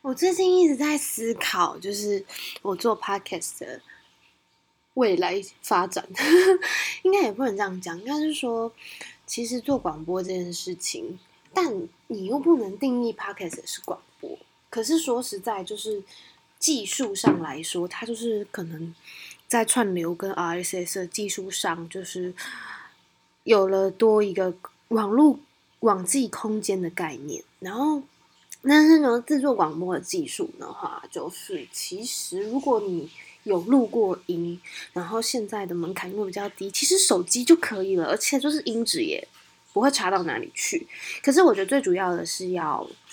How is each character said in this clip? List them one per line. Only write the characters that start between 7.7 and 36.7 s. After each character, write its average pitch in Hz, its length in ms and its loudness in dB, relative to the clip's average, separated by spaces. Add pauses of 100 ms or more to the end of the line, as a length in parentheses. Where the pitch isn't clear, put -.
讲， 175 180 -8
应 196 60 -16
该 285 140 -4
是 311 140 -2
说， 226 400 -4 (540)
其 - 180 -6
实 240 160 -4
做 277 160 0
广 156 280 -4
播 185 180 -2
这 180 60 -6
件 180 240 -4
事 180 240 -8
情， - 420 -8 (340)
但 220 360 0 (180)
你 202 200 -6
又 240 120 0
不 320 200 6
能 202 200 -6
定 247 260 0
义 233 80 -2
podcast 202 540 -10
是 - 160 -10
广 - 180 -8 (200)
播。 - 180 -12 (320)
可 233 140 -4
是 311 140 4
说 254 220 0
实 208 200 -8
在， 196 240 -4
就 208 120 -8
是 208 260 -6 (580)
技 247 260 0
术 220 260 -4
上 170 280 2
来 151 200 -8
说， 175 280 -4
它 - 180 -10
就 233 80 -4
是 220 380 -4
可 196 100 -8
能 165 320 -10 (540)
在 233 160 2
串 220 300 2
流 170 200 -2
跟 196 180 -8
R 175 300 -4
S 180 140 -6
S 175 240 -6
的 180 60 -6
技 202 220 -6
术 190 220 -6
上， 170 380 -4
就 190 160 -10
是 180 280 -6 (1120)
有 202 240 6
了 190 240 2
多 214 320 4
一 202 100 0
个 185 220 0 (340)
网 220 220 0
络 277 300 6 (400)
网 190 260 2
际 262 220 0
空 214 340 -4
间 190 180 -2
的 175 80 -4
概 165 280 -6
念。 143 260 -10 (180)
然 185 120 -10
后， 285 300 0 (600)
但 302 240 8
是 320 120 10
呢， 240 280 4
制 294 140 2
作 269 140 4
广 160 260 0
播 180 140 -2
的 147 60 -2
技 170 260 -4
术 - 320 -6
的 - 120 -12
话， - 400 -10
就 156 200 -8
是 170 420 -10
其 202 320 -10
实 - 380 -6
如 226 180 -2
果 269 200 2
你 180 280 -4 (360)
有 190 180 2
录 240 240 6
过 196 400 0
音， 175 340 -4 (320)
然 175 140 -6
后 220 160 -4
现 226 260 -4
在 202 160 -6
的 175 100 -8
门 175 200 -4
槛 185 200 -8
又 208 120 -2
比 190 40 -6
较 196 200 -6
低， 196 200 -10